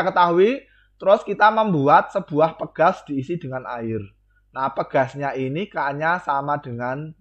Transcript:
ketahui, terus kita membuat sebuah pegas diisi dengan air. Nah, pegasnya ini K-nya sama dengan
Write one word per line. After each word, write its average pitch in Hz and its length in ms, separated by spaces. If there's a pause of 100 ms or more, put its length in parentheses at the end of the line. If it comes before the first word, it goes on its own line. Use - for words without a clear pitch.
ketahui, 185 560 (320)
terus 196 320
kita 208 240
membuat 185 640
sebuah 160 400
pegas 165 480
diisi 139 320
dengan 131 320
air. 113 320 (560)
Nah, 135 160
pegasnya 139 640
ini 135 320
K-nya 156 560
sama 143 400
dengan 131 580